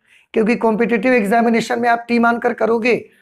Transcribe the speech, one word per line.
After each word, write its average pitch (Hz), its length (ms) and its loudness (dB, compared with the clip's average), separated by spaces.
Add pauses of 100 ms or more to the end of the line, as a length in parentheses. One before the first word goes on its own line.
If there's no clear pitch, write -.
(340)
क्योंकि 226 240 2
कॉम्पिटिटिव 226 560 0
एग्जामिनेशन 233 680 0
में 240 100 0
आप 233 180 0
टी 240 120 0
मानकर 233 360 0
करोगे 226 400 0 (260)